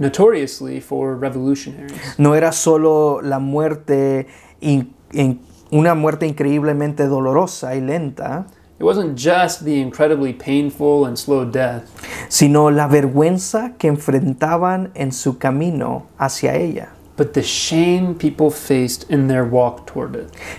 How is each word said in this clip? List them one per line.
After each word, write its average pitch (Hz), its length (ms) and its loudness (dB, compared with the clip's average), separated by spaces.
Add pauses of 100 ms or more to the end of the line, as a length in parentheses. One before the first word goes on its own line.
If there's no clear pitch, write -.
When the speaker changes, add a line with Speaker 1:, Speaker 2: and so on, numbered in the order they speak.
Speaker 1:
notoriously 139 800 0
for 135 360 -4
revolutionaries. 135 760 -4 (260)
Speaker 2:
No 147 160 6
era 160 160 4
solo 156 720 4
la 135 160 -2
muerte 139 880 0 (340)
in-, 143 320 0 (200)
in-, 131 280 0 (300)
una 165 240 4
muerte 156 320 0
increíblemente 147 800 0
dolorosa 135 720 0
y 135 40 -4
lenta, 143 640 -6 (340)
Speaker 1:
It - 20 -14
wasn't 175 340 0
just 175 480 0
the 147 160 0
incredibly 139 520 0
painful 143 760 0
and 120 100 -4
slow 135 320 0
death, 120 360 -2 (440)
Speaker 2:
sino 151 440 6
la 147 160 2
vergüenza 160 880 2
que - 80 0
enfrentaban 156 1080 0
en 135 180 -6
su 131 260 -4
camino 135 680 -2 (120)
hacia 135 380 -2
ella. 165 320 -4 (280)
Speaker 1:
but 143 180 0
the 131 80 0
shame 175 720 0
people 151 360 0
faced 127 600 -2
in 139 180 2
their 131 160 2
walk 120 420 0
toward 117 300 -8
it. - 160 -12 (260)